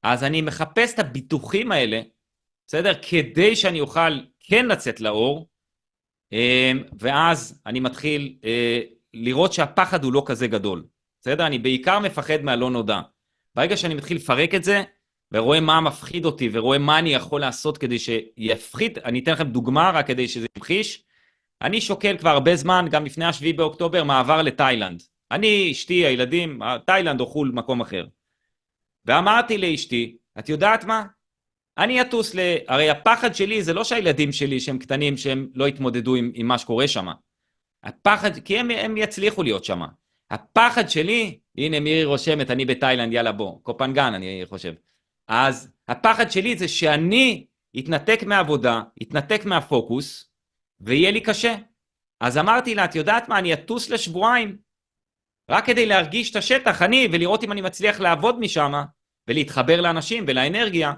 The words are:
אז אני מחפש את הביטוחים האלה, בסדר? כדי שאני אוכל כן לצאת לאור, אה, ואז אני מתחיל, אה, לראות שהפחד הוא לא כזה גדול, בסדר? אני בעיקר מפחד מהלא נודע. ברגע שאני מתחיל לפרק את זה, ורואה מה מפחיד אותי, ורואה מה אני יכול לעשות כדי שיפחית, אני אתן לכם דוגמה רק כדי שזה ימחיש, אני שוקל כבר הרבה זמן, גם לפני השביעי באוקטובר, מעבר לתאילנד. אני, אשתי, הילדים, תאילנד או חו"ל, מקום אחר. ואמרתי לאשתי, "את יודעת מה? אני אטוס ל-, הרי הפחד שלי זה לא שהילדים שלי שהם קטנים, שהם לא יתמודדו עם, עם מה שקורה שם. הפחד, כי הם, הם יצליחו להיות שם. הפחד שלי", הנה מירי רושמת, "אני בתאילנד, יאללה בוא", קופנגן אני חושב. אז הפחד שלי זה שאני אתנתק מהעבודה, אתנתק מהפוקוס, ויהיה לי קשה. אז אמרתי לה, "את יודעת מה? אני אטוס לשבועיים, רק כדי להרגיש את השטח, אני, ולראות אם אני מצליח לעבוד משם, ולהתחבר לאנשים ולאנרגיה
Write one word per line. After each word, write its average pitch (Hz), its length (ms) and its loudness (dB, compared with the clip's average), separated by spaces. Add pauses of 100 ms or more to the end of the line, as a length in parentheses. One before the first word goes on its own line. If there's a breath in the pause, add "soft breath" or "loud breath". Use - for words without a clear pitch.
אז 120 200 0
אני 156 180 0
מחפש 160 520 -2
את - 60 -4
הביטוחים 156 720 -4
האלה, 113 300 0 (640)
בסדר? 175 240 0 (100)
כדי 170 540 2
שאני 175 260 0
אוכל 156 380 0 (200)
כן 240 280 2
לצאת 131 340 -2
לאור, 117 480 0 (840)
אה, 127 380 4 (280)
ואז 139 680 0
אני 120 140 -6
מתחיל, 135 640 -4
אה, 117 380 0 (320)
לראות 127 400 0
שהפחד 175 500 0
הוא 127 100 0
לא 139 120 2
כזה 123 220 -2
גדול, 98 380 -4 (360)
בסדר? 151 260 -2
אני 143 120 -2
בעיקר 131 400 2
מפחד 151 440 -2
מהלא 127 260 0
נודע. 107 320 -2 (540)
ברגע 175 220 0
שאני 165 160 -4
מתחיל 151 240 -6
לפרק 151 380 0
את 180 80 0
זה, 196 200 2 (480)
ורואה 123 280 4
מה 160 220 4
מפחיד 160 440 -4
אותי, 143 280 0
ורואה 120 240 2
מה 147 220 4
אני 165 140 0
יכול 143 280 -2
לעשות 143 360 -4
כדי 123 220 -4
שיפחית, 113 1000 -4
אני 123 220 -4
אתן 127 120 0
לכם 156 180 0
דוגמה 127 440 2
רק 151 140 0
כדי 123 200 -2
שזה 117 200 -8 (100)
ימחיש, 202 460 -4 (580)
אני - 200 -2
שוקל 202 360 -2
כבר 160 120 2
הרבה 147 260 4
זמן, 180 360 2
גם 151 140 0
לפני 160 200 -6
השביעי 165 280 -2
באוקטובר, 160 500 0
מעבר 143 380 4
לתאילנד. 120 640 0 (280)
אני, 196 400 2
אשתי, 175 340 0
הילדים, 131 540 0 (260)
תאילנד 170 360 2
או 127 40 0
חו"ל, 139 280 -2
מקום 120 280 -2
אחר. 92 260 -6 (1000)
ואמרתי 208 520 2
לאשתי, 131 600 -4 (220)
"את 117 100 -14
יודעת 202 340 2
מה? 220 200 -4 (720)
אני 247 240 2
אטוס 247 340 -2
ל-, 180 220 0 (100)
הרי 147 220 2
הפחד 233 460 2
שלי 202 280 -2
זה 165 100 -2
לא 202 100 -2
שהילדים 160 480 0
שלי 139 280 -2
שהם 131 200 -6
קטנים, 139 380 -2
שהם 135 380 -4
לא 131 120 0
יתמודדו 127 480 0
עם, 120 180 0
עם 117 140 -4
מה 123 100 2
שקורה 123 300 0
שם. 98 200 -4 (760)
הפחד, - 560 0
כי 202 200 -4
הם, 240 120 -4
הם 220 260 -4
יצליחו 208 460 -2
להיות 107 200 -2
שם. 90 180 -4 (500)
הפחד 240 580 2
שלי", 190 500 -2 (180)
הנה 151 220 -2
מירי 156 260 2
רושמת, 143 460 0
"אני 127 140 0
בתאילנד, 127 480 0
יאללה 117 180 0
בוא", 101 320 -6
קופנגן 131 500 -2
אני 92 320 -8
חושב. 87 280 -12 (560)
אז 131 420 0 (160)
הפחד 220 440 2
שלי 202 260 -2
זה 180 100 -4
שאני 170 800 2 (320)
אתנתק 160 460 0
מהעבודה, 147 560 2 (200)
אתנתק 147 440 -4
מהפוקוס, 143 840 -2 (480)
ויהיה 143 320 2
לי 214 100 0
קשה. 220 340 -2 (640)
אז 123 180 0
אמרתי 226 380 2
לה, 196 100 2
"את 170 100 -4
יודעת 208 340 0
מה? 214 100 2
אני 175 140 0
אטוס 226 360 -6
לשבועיים, 220 680 0 (920)
רק 220 160 2
כדי 233 200 4
להרגיש 190 460 0
את - 40 -10
השטח, 233 460 2
אני, 233 300 4
ולראות 175 320 0
אם 208 80 -6
אני 202 100 -4
מצליח 208 380 -2
לעבוד 190 400 2
משם, 147 340 0 (540)
ולהתחבר 143 540 2
לאנשים 175 460 -2
ולאנרגיה 156 720 0